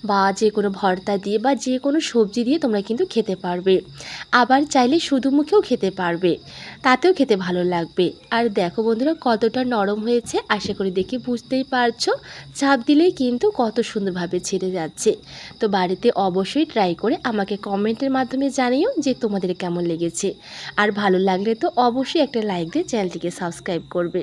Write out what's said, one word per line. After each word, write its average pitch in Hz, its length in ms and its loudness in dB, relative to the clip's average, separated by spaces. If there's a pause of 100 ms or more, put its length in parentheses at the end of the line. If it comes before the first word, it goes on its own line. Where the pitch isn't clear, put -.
বা 202 120 4 (120)
যে 214 240 2
কোনো 202 140 2
ভর্তা 190 440 0 (100)
দিয়ে 202 200 0
বা 269 100 4
যে 254 200 -2 (100)
কোনো 285 140 2 (120)
সবজি 226 340 2
দিয়ে 285 200 2
তোমরা 214 240 2
কিন্তু 254 240 0
খেতে 214 220 0 (100)
পারবে, 180 300 2 (680)
আবার 254 200 4 (140)
চাইলে 254 220 4 (120)
শুধু 269 200 2 (100)
মুখেও 349 300 4
খেতে 202 220 0 (100)
পারবে, 170 320 2 (500)
তাতেও 262 360 4
খেতে 269 180 4
ভালো 180 260 -2 (120)
লাগবে। 170 320 0 (300)
আর 233 80 2 (160)
দেখো 175 260 -2
বন্ধুরা 247 280 0 (120)
কতটা 226 340 2 (140)
নরম 208 320 0
হয়েছে, 240 300 -2 (200)
আশা 196 220 -6
করি 196 200 -2
দেখে 190 180 -4 (100)
বুঝতেই 254 460 -4
পারছো, 247 380 0 (480)
চাপ 277 200 4 (100)
দিলেই 320 320 4
কিন্তু 247 260 0 (140)
কত 226 160 0 (140)
সুন্দরভাবে 180 480 -4 (100)
ছেড়ে 185 280 -4
যাচ্ছে। 165 340 -2 (500)
তো 233 40 0 (120)
বাড়িতে 185 320 0 (180)
অবশ্যই 190 460 0
ট্রাই 185 200 2 (100)
করে 240 120 0 (160)
আমাকে 202 240 -2 (120)
কমেন্টের 214 500 -2
মাধ্যমে 262 300 -2 (120)
জানিও 254 220 2 (240)
যে - 80 2 (100)
তোমাদের 196 280 -2 (120)
কেমন 175 200 -2 (100)
লেগেছে। 170 360 -4 (480)
আর 208 120 2 (120)
ভালো 190 180 4 (100)
লাগলে 196 240 0 (100)
তো 349 40 0 (200)
অবশ্যই 262 400 0
একটা 233 140 -4 (100)
লাইক 175 220 -2
দিয়ে 339 180 -2
চ্যানেলটিকে 175 400 -4 (100)
সাবস্ক্রাইব 170 420 -6 (120)
করবে। 175 280 -2